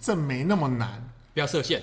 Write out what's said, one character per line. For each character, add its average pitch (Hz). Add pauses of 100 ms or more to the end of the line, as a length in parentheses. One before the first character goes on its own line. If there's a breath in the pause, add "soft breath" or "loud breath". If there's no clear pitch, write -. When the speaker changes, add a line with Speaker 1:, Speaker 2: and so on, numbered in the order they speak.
Speaker 1:
这 220
没 139
那 196
么 151
难。 113 (300)
Speaker 2:
不 151
要 143
设 151
限。 131